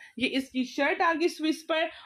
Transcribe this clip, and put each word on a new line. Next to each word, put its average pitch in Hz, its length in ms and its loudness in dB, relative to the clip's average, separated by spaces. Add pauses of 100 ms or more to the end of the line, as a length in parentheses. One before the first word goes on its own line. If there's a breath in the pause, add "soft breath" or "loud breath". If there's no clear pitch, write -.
(200 loud breath)
ये 254 100 2
इसकी 262 360 -2
शर्ट 302 360 0
आ 339 120 4
गई 320 160 2
स्विस 311 340 -2
पर, 320 260 0 (160 loud breath)